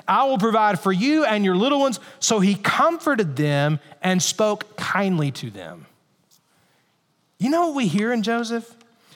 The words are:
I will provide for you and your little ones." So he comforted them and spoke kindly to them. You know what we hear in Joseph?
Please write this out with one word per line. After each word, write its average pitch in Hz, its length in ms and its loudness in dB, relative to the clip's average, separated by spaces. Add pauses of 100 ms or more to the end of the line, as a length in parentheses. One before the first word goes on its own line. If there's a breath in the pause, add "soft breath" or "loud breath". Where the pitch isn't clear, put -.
I 220 180 2
will 269 120 2
provide 214 420 2
for 190 140 0
you 285 320 2
and 214 180 0
your 185 140 2
little 277 240 2
ones." 269 200 0 (200 loud breath)
So 220 200 0
he 196 140 2
comforted 254 840 0
them 147 440 0 (220 loud breath)
and 185 200 0
spoke - 540 -2
kindly 180 540 -2
to 120 200 -10
them. 87 360 -16 (1500)
You 233 120 0
know 339 160 2
what 302 80 -4
we 247 140 0
hear 208 240 0
in 226 100 0
Joseph? 233 520 -4 (420 soft breath)